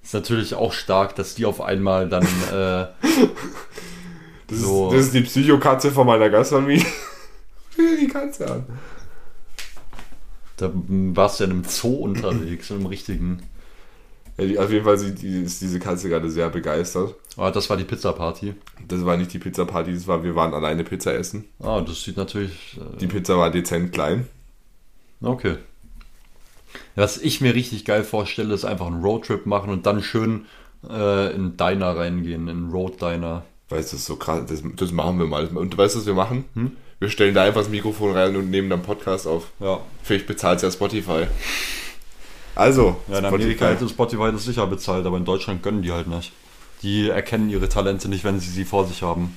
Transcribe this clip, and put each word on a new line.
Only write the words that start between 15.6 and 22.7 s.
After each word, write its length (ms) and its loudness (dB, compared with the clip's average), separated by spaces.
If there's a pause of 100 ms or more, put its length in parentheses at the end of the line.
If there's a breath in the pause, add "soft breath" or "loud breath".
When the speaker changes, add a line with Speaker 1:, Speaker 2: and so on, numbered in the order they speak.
Speaker 2:
diese 160 -2
Katze 300 -4
gerade 220 0
sehr 200 0
begeistert. 640 -2 (240)
Speaker 1:
Ah, 120 0
das 200 -2
war 60 2
die 80 -4
Pizza-Party. 720 -4 (320)
Speaker 2:
Das 200 -2
war 100 4
nicht 160 -2
die 60 -8
Pizza-Party, 560 -2
das 120 -6
war, 160 0
wir 120 -2
waren 180 2
alleine 320 -2
Pizza 300 -4
essen. 300 -6 (160)
Speaker 1:
Ah, 200 -2
das 220 -6
sieht 160 -8
natürlich, 600 -6